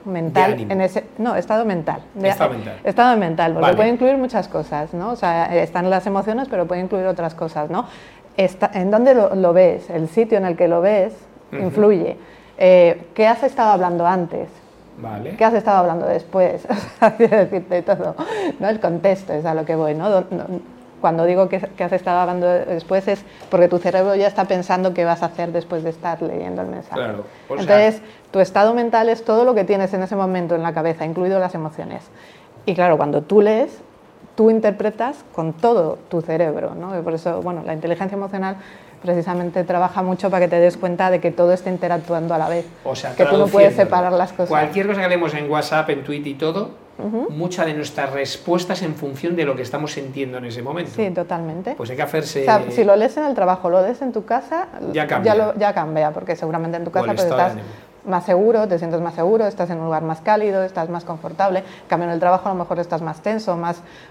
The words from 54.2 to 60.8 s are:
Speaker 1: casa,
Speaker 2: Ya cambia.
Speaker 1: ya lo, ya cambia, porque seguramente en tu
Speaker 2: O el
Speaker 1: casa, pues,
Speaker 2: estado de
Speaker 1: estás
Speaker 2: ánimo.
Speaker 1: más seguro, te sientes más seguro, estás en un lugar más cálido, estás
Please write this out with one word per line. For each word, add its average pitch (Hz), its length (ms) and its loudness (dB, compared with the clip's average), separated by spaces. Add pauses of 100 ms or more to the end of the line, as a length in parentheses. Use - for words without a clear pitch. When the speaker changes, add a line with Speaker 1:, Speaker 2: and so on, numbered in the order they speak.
Speaker 1:
casa, 269 420 -4 (240)
Speaker 2:
Ya 151 160 -2
cambia. 208 280 2
Speaker 1:
ya 214 100 4
lo, 208 140 -2
ya 202 140 2
cambia, 156 380 0
porque 175 240 -6
seguramente 165 420 -4
en 170 60 -6
tu 170 60 -6
Speaker 2:
O 165 100 -2
el 233 60 -2
Speaker 1:
casa, - 20 -
pues, 214 160 -2
Speaker 2:
estado 156 180 2
de 180 60 4
Speaker 1:
estás - 40 -2 (100)
Speaker 2:
ánimo. 107 60 -14 (440)
Speaker 1:
más 175 140 -2
seguro, 214 420 2
te 180 120 0
sientes 165 220 -4
más 170 120 -6
seguro, 208 320 2
estás 190 260 -4
en 165 80 -6
un 160 60 -6
lugar 160 180 -2
más 160 180 -6
cálido, 208 420 0
estás 185 260 -6